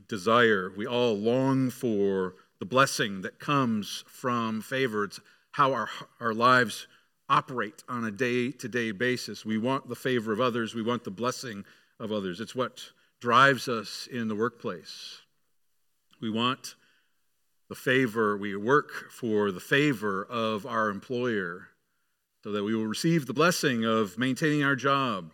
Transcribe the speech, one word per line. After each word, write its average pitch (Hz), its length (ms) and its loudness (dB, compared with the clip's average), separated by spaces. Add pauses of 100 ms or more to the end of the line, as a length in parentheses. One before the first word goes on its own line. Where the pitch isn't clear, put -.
desire, 107 680 4
we 107 80 -6
all 120 320 2
long 131 540 2
for 98 640 0 (240)
the 110 60 -8
blessing 113 560 0
that 107 180 -12
comes 120 680 0
from 113 540 -4
favor. 110 440 -2
It's - 140 -14 (320)
how 135 220 2
our, 110 160 -4 (300)
our 117 160 -2
lives 120 520 4 (400)
operate 131 640 -2
on 120 160 -4
a 107 60 -4
day-to-day 120 800 -2
basis. 120 520 -4
We 110 140 -2
want 127 320 -2
the 120 60 -6
favor 120 360 0
of 104 80 0
others. 117 360 0
We 113 80 -4
want 117 200 -2
the 107 80 -8
blessing 110 540 -6 (340)
of 107 120 -6
others. 95 280 -4
It's 110 140 -10
what - 380 -6 (280)
drives 123 480 6
us 113 440 -6
in 117 160 -4
the 107 80 -2
workplace. - 840 -6 (1000)
We 113 80 -4
want 117 460 -2 (920)
the 98 80 -12
favor, 113 600 2
we 101 180 -4
work 123 540 0
for 104 420 0
the 90 80 -6
favor 107 640 0
of 113 440 -4
our 110 220 0
employer 101 800 -4 (760)
so 107 80 -8
that 101 120 0
we 110 120 0
will 110 100 0
receive 156 400 2
the 123 80 -6
blessing 139 520 2
of 110 340 0
maintaining 143 440 0
our 139 120 2
job 123 580 -2